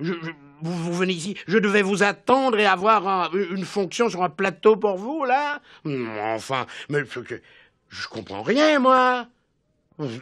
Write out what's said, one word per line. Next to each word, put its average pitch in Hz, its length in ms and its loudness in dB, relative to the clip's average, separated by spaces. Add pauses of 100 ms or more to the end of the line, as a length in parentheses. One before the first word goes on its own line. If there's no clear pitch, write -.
je, 170 220 -4
je, 165 80 -10 (320)
vous, 165 100 -6
vous 175 220 -4
venez 185 180 0
ici, 180 240 -6 (100)
je 185 120 2
devais 202 240 4
vous 190 200 0
attendre 240 560 2
et 214 60 4
avoir 190 420 4
un, 185 260 0
une 185 340 -4
fonction 208 420 -2
sur 180 140 -2
un 170 80 2
plateau 196 460 4
pour 202 200 0
vous, 269 300 -4
là ? 285 340 0 (240)
Non, 113 500 -4
enfin, 120 320 -4 (220)
mais, 143 160 -2
je, 123 160 -12 (680)
je - 180 -12
comprends 101 340 -10
rien, 285 360 2
moi. 254 500 2 (680)
Vous, 151 100 -6 (140)